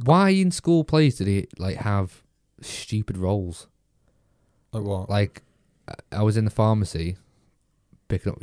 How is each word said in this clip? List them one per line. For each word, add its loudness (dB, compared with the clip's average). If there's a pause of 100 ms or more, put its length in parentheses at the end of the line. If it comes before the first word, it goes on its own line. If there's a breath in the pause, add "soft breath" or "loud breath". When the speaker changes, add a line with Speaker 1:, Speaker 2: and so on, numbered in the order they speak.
Speaker 1:
Why 4
in 4
school 2
plays 2
did -4
he, 0 (100)
like, -6
have -4 (400)
stupid -6
roles? -4 (1040)
Speaker 2:
Like -6
what? -4
Speaker 1:
Like, 0 (440)
I, -14 (180)
I -2
was 2
in 0
the 0
pharmacy 0 (920)
picking -2
up. -12